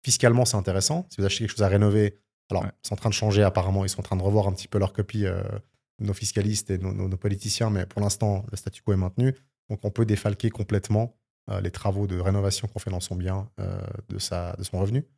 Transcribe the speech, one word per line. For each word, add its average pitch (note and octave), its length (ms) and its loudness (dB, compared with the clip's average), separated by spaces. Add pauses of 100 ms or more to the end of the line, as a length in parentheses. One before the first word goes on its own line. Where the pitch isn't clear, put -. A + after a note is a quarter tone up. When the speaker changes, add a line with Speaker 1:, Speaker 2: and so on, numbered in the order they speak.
Speaker 1:
Fiscalement, B2 420 4
c'est A2+ 120 0
intéressant. G2 520 0
Si - 120 -6
vous G2 40 2
achetez G#2 200 0
quelque G2+ 100 -4
chose G#2+ 80 2
à G2 40 6
rénover, G#2 520 4 (300)
alors, F2+ 140 0
Speaker 2:
Ouais. F#2+ 80 -4 (100)
Speaker 1:
c'est - 120 -6
en G2 40 -4
train - 120 -2
de G2+ 40 0
changer G#2 300 4
apparemment. F#2+ 420 2
Ils F#2 40 -2
sont - 100 -6
en - 40 -8
train - 120 -2
de F2+ 80 0
revoir G2+ 240 4
un G2 60 0
petit - 140 -10
peu G#2 120 0
leur G2 140 0
copie, G#2 320 -2
euh, F#2 160 -2 (580)
nos G#2 140 -2
fiscalistes G2+ 580 -2
et F#2+ 60 0
nos, F#2 160 -4
nos, F#2+ 140 -4
nos F#2 100 -2
politiciens. G#2 520 -2
Mais F#2 160 0
pour G2+ 160 -6
l'instant, G#2 500 0
le G2+ 60 -8
statu - 240 -12
quo G#2 120 2
est F#2+ 40 4
maintenu. G#2+ 360 2 (360)
Donc, G#2 140 -6
on G2+ 80 -2
peut A2+ 140 2
défalquer G#2 440 0
complètement, G#2+ 680 0 (360)
euh, F#2+ 100 -2
les F#2 100 -2
travaux G2+ 360 -2
de F#2 120 -2
rénovation G2 480 0
qu'on - 120 -8
fait - 120 -8
dans F2+ 100 -4
son - 140 -8
bien, F#2 340 -4 (100)
euh, F#2+ 200 -4 (300)
de G2 80 -8
sa, F2 380 -6
de F#2+ 80 -10
son F2+ 160 -4
revenu. A2 260 0 (120)